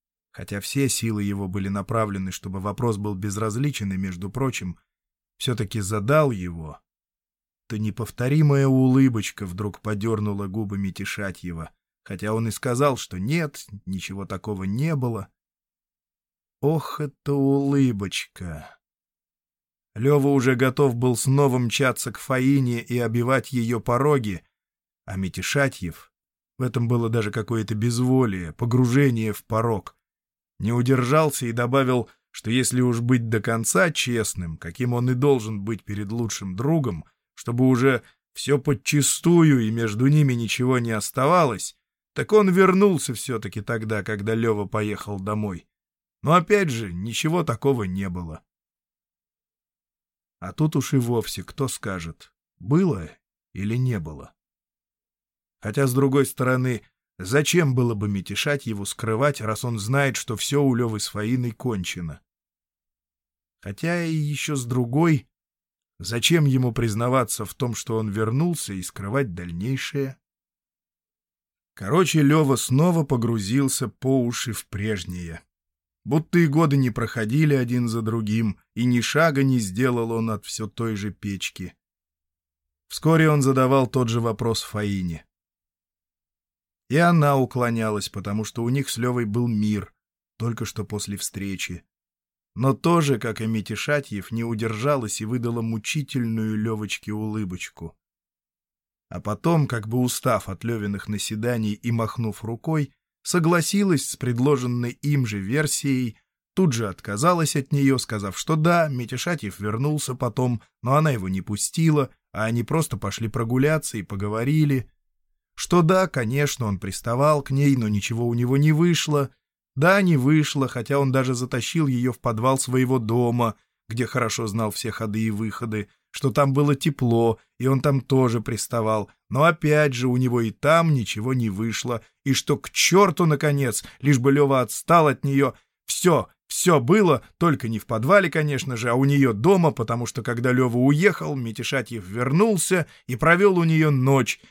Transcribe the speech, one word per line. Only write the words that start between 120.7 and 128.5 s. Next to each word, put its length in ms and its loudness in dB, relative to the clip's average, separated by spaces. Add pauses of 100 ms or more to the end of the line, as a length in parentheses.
он 120 2
даже 220 0
затащил 540 -2
ее 260 0
в 60 -10
подвал 380 0
своего 420 2
дома, 560 0 (340)
где 160 -2
хорошо 420 -2
знал 240 -2
все 200 -6
ходы 280 -6
и 120 0
выходы, 580 -6 (220)
что 200 -2
там 220 2
было 220 4
тепло, 640 2 (180)
и 100 -2
он 140 2
там 200 2
тоже 400 2
приставал. 680 -2 (200)